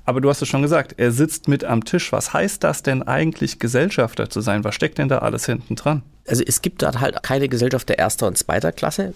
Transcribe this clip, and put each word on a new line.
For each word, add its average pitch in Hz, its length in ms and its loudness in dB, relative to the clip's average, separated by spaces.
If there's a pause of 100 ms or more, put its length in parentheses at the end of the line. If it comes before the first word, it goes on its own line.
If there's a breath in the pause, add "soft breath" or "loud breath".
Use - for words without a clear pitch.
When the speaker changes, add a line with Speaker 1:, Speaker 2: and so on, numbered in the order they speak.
Speaker 1:
aber 131 160 0
du 139 80 4
hast 139 120 0
es 139 60 -2
schon 135 140 0
gesagt, 147 360 2
er 120 140 2
sitzt 139 360 0
mit 139 160 2
am 113 220 0
Tisch. - 260 -2
Was - 220 -2
heißt 180 300 0
das 151 200 0
denn 131 200 0
eigentlich, 147 560 -2
Gesellschafter 123 720 0
zu 107 120 -4
sein? 107 220 0
Was 107 120 -2
steckt - 220 -2
denn 139 120 0
da 131 100 2
alles 117 260 -2
hinten 117 300 -4
dran? 143 280 -2 (240)
Speaker 2:
Also 123 180 2
es - 160 0
gibt - 220 -2
da 123 160 0
halt - 240 -2
keine 135 260 0
Gesellschaft 127 400 0
der - 80 2
erster 107 300 0
und 92 100 0
zweiter - 340 0
Klasse, - 440 -4